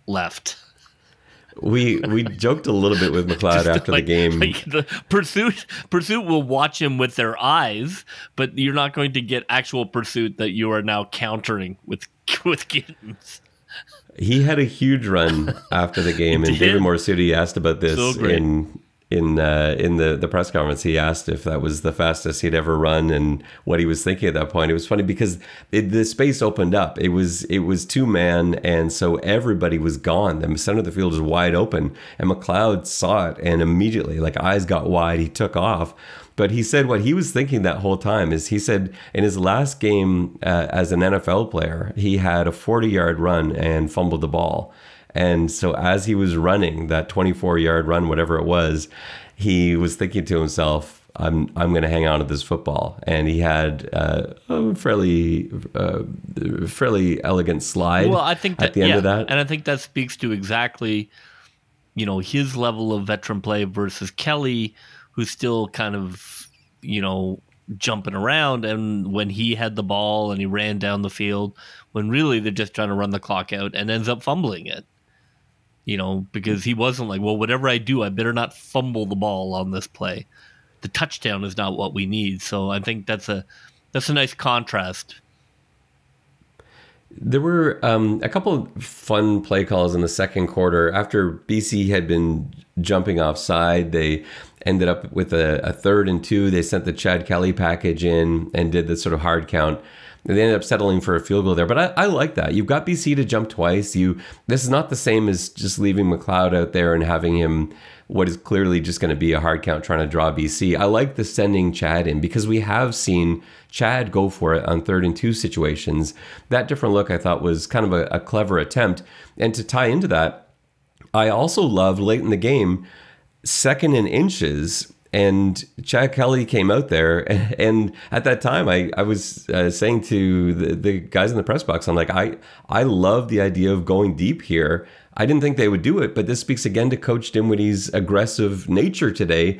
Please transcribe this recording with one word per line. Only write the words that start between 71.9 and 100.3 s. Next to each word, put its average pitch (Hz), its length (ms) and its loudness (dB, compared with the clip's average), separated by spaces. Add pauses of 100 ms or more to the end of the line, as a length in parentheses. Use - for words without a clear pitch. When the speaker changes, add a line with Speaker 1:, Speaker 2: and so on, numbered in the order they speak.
Speaker 1:
when 107 160 -4
really 131 300 2
they're 107 120 -4
just 101 240 -6
trying 107 140 -2
to 101 40 -2
run 101 160 -2
the 98 100 -4
clock 92 320 -6
out, 98 220 -6
and 104 160 -4
ends 113 180 -2
up 120 140 -4
fumbling 139 460 -4
it, - 180 -12 (1000)
you 101 120 -6
know, 95 340 -4
because 104 320 -4
he 120 120 -2
wasn't 123 340 -2
like, 98 120 -4
"Well, 107 160 0
whatever 123 300 0
I 123 120 2
do, 117 240 -2
I 101 60 -2
better 113 240 -2
not 117 220 -4
fumble 123 520 -4
the 101 80 -4
ball 95 400 -4
on 95 160 -4
this 95 160 -6
play. 95 400 -10 (540)
The - 80 -8
touchdown 107 540 -6
is 98 140 -10
not 98 200 -2
what 98 180 -6
we 98 100 -2
need." 98 380 -4
So 98 260 -4
I 101 100 -2
think 104 280 -6
that's 107 220 -6
a, 98 140 -4 (500)
that's 131 160 -4
a 151 40 0
nice 139 220 0
contrast. 113 800 -4 (2000)
Speaker 2:
There 135 220 0
were, 165 420 2
um, 110 380 2
a - 80 -2
couple 190 240 0
of - 300 -6
fun 107 580 0
play 98 240 0
calls 90 300 2
in 87 60 2
the 87 80 2
second 95 380 -2
quarter. 85 440 2
After 98 400 0
B 107 300 -2
C 101 280 0
had 92 180 2
been 82 460 0 (260)
jumping 92 400 2
offside, 85 720 2
they 78 320 0 (420)
ended 92 240 2
up - 240 -4
with 87 200 -2
a, 78 340 2
a 82 60 -2
third 98 360 2
and 85 140 0
two. 101 280 2
They 90 100 2
sent 87 240 -2
the 87 80 -2
Chad 90 320 -2
Kelly 92 280 0
package 85 500 0
in 82 500 2
and 85 180 0
did 82 160 0
the 82 100 -2
sort 82 160 -2
of 76 80 -2
hard 82 260 0
count. 78 320 0 (460)
They - 160 0